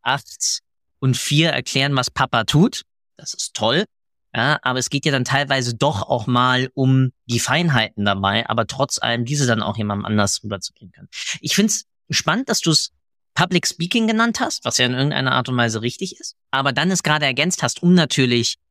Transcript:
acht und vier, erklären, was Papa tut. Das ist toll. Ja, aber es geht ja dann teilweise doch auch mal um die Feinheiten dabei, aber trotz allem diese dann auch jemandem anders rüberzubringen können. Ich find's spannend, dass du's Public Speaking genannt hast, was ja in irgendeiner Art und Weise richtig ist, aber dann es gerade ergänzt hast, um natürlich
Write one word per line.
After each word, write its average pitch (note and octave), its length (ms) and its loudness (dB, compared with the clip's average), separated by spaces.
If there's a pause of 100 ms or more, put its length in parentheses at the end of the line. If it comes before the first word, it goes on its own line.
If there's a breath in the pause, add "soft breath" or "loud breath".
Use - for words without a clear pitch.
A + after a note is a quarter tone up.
acht - 580 -4 (400)
und C3 180 0
vier, D#3 320 2
erklären, C3+ 460 -2
was B2+ 160 -2
Papa B2 320 0
tut. - 400 2 (340)
Das - 160 -12
ist - 220 -10
toll. C3 300 0 (500)
Ja, B2+ 260 0
aber B2+ 160 -2
es - 140 -4
geht C#3 140 -2
ja D3+ 60 0
dann B2+ 140 0
teilweise C3+ 500 0
doch C#3 280 0
auch A#2 240 -2
mal B2+ 480 2
um C3 360 2 (140)
die A#2+ 140 0
Feinheiten B2+ 680 0
dabei, G2 420 0
aber A2+ 200 -2
trotz C#3 340 -4
allem A#2 240 -2
diese C#3+ 220 0
dann A2+ 160 2
auch G#2 120 -4
jemandem G#2 300 -4
anders G#2 380 0
rüberzubringen G2 480 -12
können. - 160 -20 (340 loud breath)
Ich - 140 -4
find's G#3 300 0 (260)
spannend, G#3 360 -2
dass G#3 140 -2
du's - 300 2 (420)
Public F3+ 320 2
Speaking A3 420 -2
genannt A3+ 320 2
hast, - 260 -4
was - 120 -2
ja B2+ 80 2
in B2 80 0
irgendeiner C3 380 0
Art B2+ 180 0
und B2+ 80 0
Weise A2+ 240 0
richtig B2+ 380 -6
ist, - 160 -16 (160)
aber C3+ 220 0
dann D#3+ 180 2
es F3+ 120 0
gerade D3+ 220 2
ergänzt C#3+ 380 0
hast, - 180 -2
um F3+ 140 6
natürlich B2 640 2 (140)